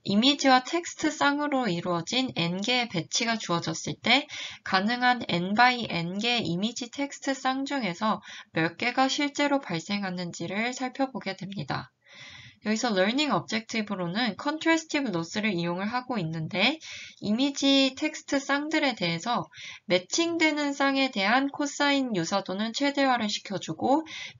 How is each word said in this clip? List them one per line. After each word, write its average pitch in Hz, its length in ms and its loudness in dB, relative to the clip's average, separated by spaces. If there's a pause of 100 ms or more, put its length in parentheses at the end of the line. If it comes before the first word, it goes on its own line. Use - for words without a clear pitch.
이미지와 254 640 4
텍스트 - 460 -2
쌍으로 285 580 0
이루어진 175 640 -2
N개의 202 540 0
배치가 226 480 -2
주어졌을 170 640 -4
때 262 240 4 (380)
가능한 240 640 2
N 180 260 0
by 240 340 6
N개 196 500 0
이미지 220 520 -2
텍스트 277 440 -4
쌍 269 300 -2
중에서 214 560 -2 (320)
몇 165 240 0
개가 247 320 2
실제로 285 520 0
발생하는지를 185 1120 -4
살펴보게 254 640 -4
됩니다. 170 560 -8 (720)
여기서 220 300 0
러닝 240 380 2
objective로는 208 1040 -2
컨트래스티브 311 760 0
로스를 190 440 -2
이용을 175 320 -2
하고 247 320 -4
있는데 180 600 0 (420)
이미지 269 760 4
텍스트 302 440 -2
쌍들에 285 540 0
대해서 175 540 -2 (380)
매칭되는 311 840 2
쌍에 269 380 2
대한 240 380 2
코사인 277 680 0
유사도는 190 560 -2
최대화를 269 560 2
시켜주고 220 760 -2 (340)